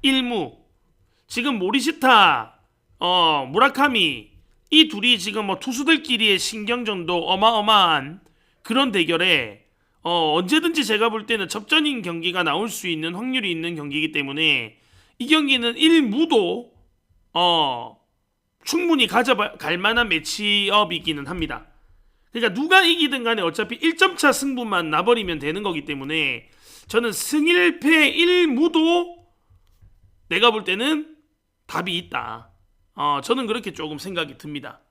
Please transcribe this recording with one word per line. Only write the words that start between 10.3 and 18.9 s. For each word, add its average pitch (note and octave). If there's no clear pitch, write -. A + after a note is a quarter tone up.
언제든지 D4+
제가 A3
볼 G#3+
때는 G#3
접전인 C#4
경기가 F3
나올 E3+
수 -
있는 E3
확률이 A#3+
있는 E3
경기이기 D3+
때문에 C#3+
이 A#3+
경기는 C4+
일 D#4+
무도, A#3
어, C#3+
충분히 D#4+